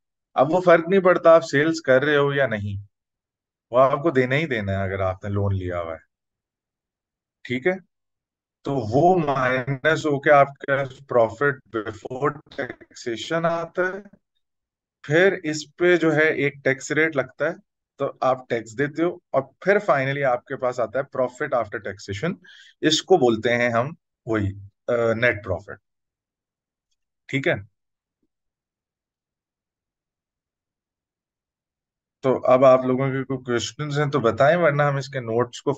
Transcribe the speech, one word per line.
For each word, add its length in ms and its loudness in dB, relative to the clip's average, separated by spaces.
अब 160 2
वो 100 2
फर्क 280 6
नहीं 120 4
पड़ता 340 6
आप 80 8
sales 420 0
कर 180 4
रहे 120 2
हो 180 2
या 140 0
नहीं, 300 -6
वो 80 2
आपको 320 2
देना 240 2
ही 120 -2
देना 240 -4
है 120 -2
अगर 200 -4
आपने 260 -4
loan 260 -2
लिया 240 -6
हुआ 140 -8
है, 60 -14
ठीक 220 -4
है। 100 -2
तो 100 -4
वो 260 4
minus 880 -2
होके 260 0
आपके 440 4
पास 240 -6
profit 480 0
before 560 -6
taxation 880 -8
आता 500 -4
है, 80 -14
फिर 420 2
इस 180 -6
पे 180 4
जो 140 2
है 160 2
एक 180 -6
tax 280 -2
rate 240 0
लगता 340 -4
है, 60 -8
तो 60 -4
आप 260 -2
tax 240 -6
देते 300 -4
हो, 180 -4
और 80 0
फिर 180 2
finally 440 -4
आपके 320 -4
पास 220 -4
आता 200 -4
है 60 -4
profit 460 -4
after 260 -8
taxation, 480 -8
इसको 340 2
बोलते 360 2
हैं 180 0
हम 240 -2
वही, 240 -2
अ, 280 0
net 260 -2
profit, 360 -8
ठीक 180 -2
है। 80 0
तो 100 2
अब 120 4
आप 200 6
लोगों 260 -2
के 120 -4
कोई 220 -8
questions 520 -4
हैं 120 0
तो 120 -2
बताएं, 360 2
वरना 300 2
हम 120 -2
इसके 220 -10
notes 400 -4
को 160 -2